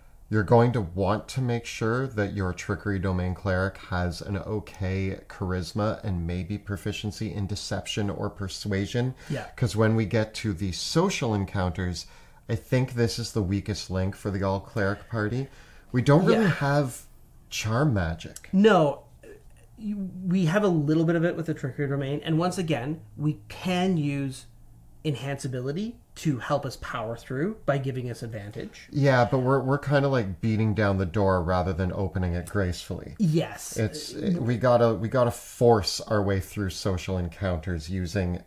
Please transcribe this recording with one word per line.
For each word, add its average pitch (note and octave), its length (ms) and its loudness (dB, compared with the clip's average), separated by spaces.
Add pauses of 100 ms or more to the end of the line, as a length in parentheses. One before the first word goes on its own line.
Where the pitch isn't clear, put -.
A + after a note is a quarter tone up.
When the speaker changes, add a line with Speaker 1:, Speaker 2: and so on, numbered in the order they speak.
(300)
Speaker 1:
you're G#2+ 140 2
going A#2+ 280 6
to A#2 100 0
want F#2 460 -2
to - 140 -4
make A#2+ 240 -2
sure A#2+ 420 -2
that G#2 260 -2
your F#2+ 200 -2
Trickery G2+ 440 -4
Domain F2+ 380 0
Cleric F#2+ 420 0
has F2+ 440 -4
an G2 160 -4
okay F#2+ 920 -4
charisma F#2 800 -2
and F2+ 200 -2
maybe F2 320 -4
proficiency G2+ 760 -6
in G2+ 140 -4
deception G2+ 640 -4
or G#2 200 -6
persuasion. G2+ 840 -4 (160)
Speaker 2:
Yeah. C3 180 -6 (100)
Speaker 1:
'Cause A2+ 180 0
when A2 200 4
we A2+ 100 2
get G#2+ 300 0
to G#2+ 180 -2
the F2+ 180 -4
social D#3+ 640 0
encounters, F#2 720 -2 (420)
I A#2 60 -2
think B2+ 380 0
this A#2+ 260 0
is A2+ 140 -8
the G#2+ 100 2
weakest F#2+ 480 -2
link F#2 240 0
for - 160 -4
the F#2 100 -2
all G2 200 0
cleric G2+ 480 -2
party. A#2+ 400 -2 (420)
We B2+ 100 2
don't D3 240 6
really A3 200 6
Speaker 2:
Yeah. F3 60 6
Speaker 1:
have C#3+ 500 0 (480)
charm A#2+ 440 0
magic. E2 600 -4
Speaker 2:
No. F#3 500 6 (1200)
We F#3 200 2
have F#3+ 180 2
a G#3 60 4
little D#3 360 4
bit E3+ 120 4
of D#3+ 80 2
it F3 100 0
with D#3+ 120 -6
the D#3 80 -2
Trickery C#3+ 340 -4
Domain, C#3 340 -2
and D#3+ 140 2
once F3 200 0
again, D#3 440 -2 (160)
we D3+ 220 -2 (100)
can F#3 480 0
use C#3 480 -2 (580)
enhanceability C#3 920 -4 (180)
to D3 240 0
help C#3 280 -2
us B2 160 -8
power A#2 340 -6
through D#3 500 -4
by C#3 140 2
giving B2+ 320 -4
us A2+ 100 -10
advantage. A2 720 -12
Speaker 1:
Yeah, B2+ 400 6
but C3+ 80 4
we're, C3 220 4
we're C3 180 2
kinda, C#3 280 4
like, A2+ 320 0
beating A2 360 2
down G2+ 220 4
the F#2+ 80 2
door F#2+ 360 4
rather F2+ 320 2
than F2+ 200 0
opening F2+ 400 -2
it F2 140 -4
gracefully. - 720 -4
Speaker 2:
Yes. - 600 0
Speaker 1:
It's, - 340 -2
it, - 280 0
we A#2+ 180 2
gotta, A#2 360 6
we G2+ 140 -2
gotta A#2+ 240 4
force - 720 4
our G#2+ 200 2
way G2 180 2
through G2 320 -4
social F#2+ 460 -2
encounters F2 720 -4
using F2+ 580 -2